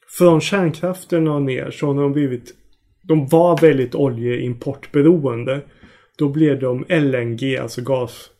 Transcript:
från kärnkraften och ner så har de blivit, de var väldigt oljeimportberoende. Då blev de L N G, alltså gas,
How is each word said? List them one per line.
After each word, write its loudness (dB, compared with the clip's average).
från 6
kärnkraften -2
och -2
ner -4
så -6
har 0
de 0
blivit, -4
de 0
var 4
väldigt 4
oljeimportberoende. -2
Då 0
blev 2
de -4
L 2
N -2
G, -4
alltså -8
gas, -4